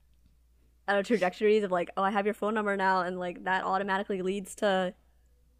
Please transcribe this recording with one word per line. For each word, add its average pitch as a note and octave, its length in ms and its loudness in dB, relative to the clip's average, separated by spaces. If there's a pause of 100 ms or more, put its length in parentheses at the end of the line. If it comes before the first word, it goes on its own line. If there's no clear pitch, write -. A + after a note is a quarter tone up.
(880)
uh, G3+ 140 2
trajectories G#3 600 2
of, F#3 80 -2
like, F3 240 0
"Oh, F#3+ 80 0
I G3 60 2
have G3+ 160 0
your G3+ 80 -2
phone G#3 200 -2
number G#3 220 0
now," F#3+ 240 4
and, F3+ 180 -2
like, F3+ 240 -6
that F#3 220 0
automatically F#3+ 580 -2
leads F#3+ 340 -4
to, F#3 380 0 (640)